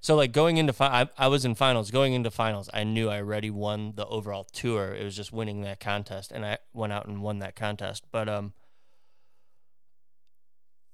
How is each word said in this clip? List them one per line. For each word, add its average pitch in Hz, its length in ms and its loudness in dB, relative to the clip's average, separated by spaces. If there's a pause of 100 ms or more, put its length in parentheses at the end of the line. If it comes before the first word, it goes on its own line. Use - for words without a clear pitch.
So, 156 140 4
like, 135 160 6
going 160 260 6
into 151 160 6
fi-, 131 300 4
I, 135 220 0
I - 20 6
was 135 180 4
in 120 80 2
finals. 117 380 2
Going 131 220 4
into 117 180 0
finals, 107 420 -2
I 107 100 -2
knew 110 240 2
I 104 100 -2
already 107 340 -4
won 104 440 -4
the 104 120 -6
overall 101 380 -6
tour. 104 500 -2
It 104 80 -8
was 101 120 -8
just 101 160 -10
winning 107 300 -6
that 98 180 -8
contest, 101 520 -6
and - 120 -8
I 104 140 -4 (160)
went 110 180 -4
out 104 140 -4
and 101 160 -10
won 104 180 -4
that 95 160 -10
contest. 104 560 -6
But, 110 160 -2
um, 104 260 -4 (2500)